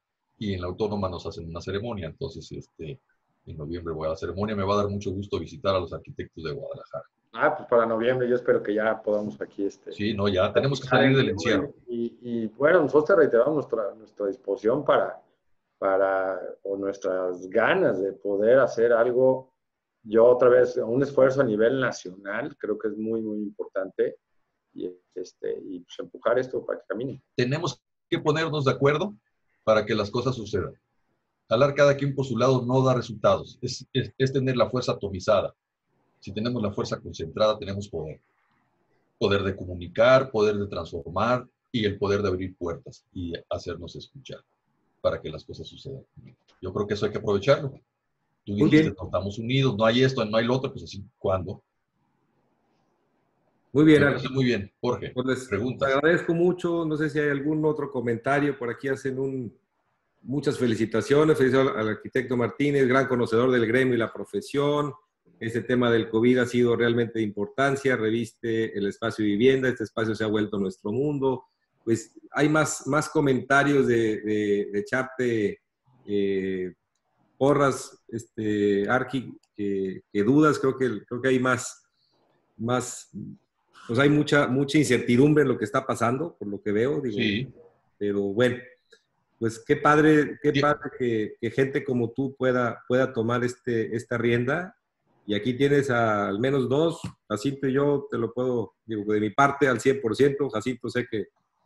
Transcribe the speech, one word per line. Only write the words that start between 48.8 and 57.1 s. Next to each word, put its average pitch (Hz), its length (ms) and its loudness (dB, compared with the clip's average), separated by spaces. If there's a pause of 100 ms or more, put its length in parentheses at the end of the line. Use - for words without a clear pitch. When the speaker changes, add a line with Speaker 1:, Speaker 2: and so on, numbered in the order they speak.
Speaker 3:
bien. - 160 -2
Speaker 1:
"No 95 60 -10
estamos 92 340 -6
unidos, 123 360 0
no 107 100 0
hay 120 180 4
esto, 131 200 0
no 107 140 0
hay 117 80 4
lo 123 100 2
otro", 131 160 -4
pues - 120 -14
así, 98 200 -14 (140)
¿cuándo? 95 460 -4 (2000)
Speaker 3:
Muy 151 120 6
bien, 151 160 8
Speaker 1:
Me 143 60 6
Speaker 3:
Arqui. 127 100 0
Speaker 1:
parece 131 160 -6
muy 131 120 0
bien, 107 260 0 (100)
Jorge. 123 320 -4
Speaker 3:
Pues 127 140 2
les, 127 200 -2
Speaker 1:
Preguntas. 113 420 -2
Speaker 3:
te 135 60 2
agradezco 165 380 2
mucho. 170 520 0
No 151 120 -2
sé 151 120 -2
si 147 100 -2